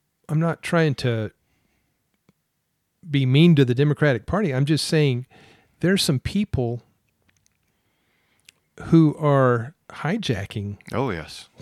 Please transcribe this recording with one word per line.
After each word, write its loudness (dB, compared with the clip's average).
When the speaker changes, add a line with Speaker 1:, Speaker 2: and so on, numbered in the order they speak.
Speaker 1:
I'm 0
not -2
trying 0
to -4
be 0
mean 6
to 6
the 0
Democratic 0
Party. -2
I'm 0
just -2
saying 0
there's 0
some 0
people -4
who 4
are 0
hijacking -6
Speaker 2:
Oh, -4
yes. -12